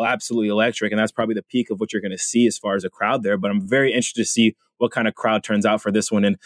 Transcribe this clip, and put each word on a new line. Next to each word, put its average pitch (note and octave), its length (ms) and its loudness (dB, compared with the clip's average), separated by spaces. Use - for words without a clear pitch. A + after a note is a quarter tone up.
absolutely A#2 460 -2
electric, G#2+ 420 0
and G#2 80 -2
that's A2 140 0
probably A2+ 220 -2
the G#2 80 -4
peak B2 260 -4
of G2+ 120 -6
what G#2+ 120 -4
you're G#2+ 80 -2
gonna F#2+ 160 -6
see A#2 300 2
as G#2+ 100 2
far G2+ 200 -2
as F#2 80 -2
a F#2 40 -4
crowd A#2 340 -2
there. G2+ 140 0
But G2 140 -2
I'm G2+ 100 0
very B2+ 320 2
interested A#2+ 300 -2
to - 40 0
see A2+ 300 2
what A#2 120 2
kind A2+ 160 -2
of G#2+ 80 -2
crowd A2 300 0
turns G#2 220 0
out G#2+ 160 2
for G#2 100 -2
this G#2 180 0
one. G#2 140 2
And G2 220 2